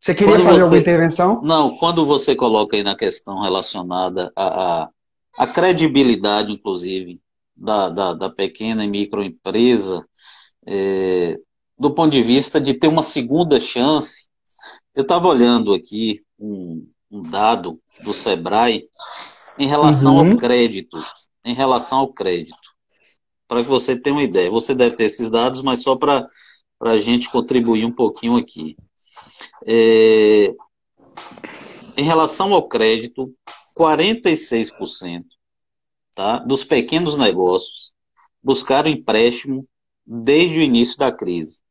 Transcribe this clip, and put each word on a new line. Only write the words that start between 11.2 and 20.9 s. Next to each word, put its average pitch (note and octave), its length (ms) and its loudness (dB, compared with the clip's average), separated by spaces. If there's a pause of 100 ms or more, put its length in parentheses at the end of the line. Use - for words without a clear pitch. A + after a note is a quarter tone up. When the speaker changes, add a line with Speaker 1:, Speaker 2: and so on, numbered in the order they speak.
Speaker 2:
do C#3+ 140 0
ponto D#3 200 2
de C3 100 2
vista C3+ 380 2
de C3+ 140 -2
ter D#3 140 2
uma D#3 140 2
segunda D#3 580 0
chance, C#3+ 680 -2 (680)
eu C#3 120 -2
tava F3 220 2
olhando A#2+ 460 4
aqui G#2+ 480 -6 (180)
um, F#2 460 -12 (240)
um G#2 120 -16
dado F#2 560 -2 (240)
do G#2 120 -8
sebrae G#2 680 -2 (760)
em C#3 100 -2
relação C#3+ 500 4
Speaker 1:
Uhum. E3 140 6
Speaker 2:
ao A#3+ 60 4
crédito, A#2 600 0 (460)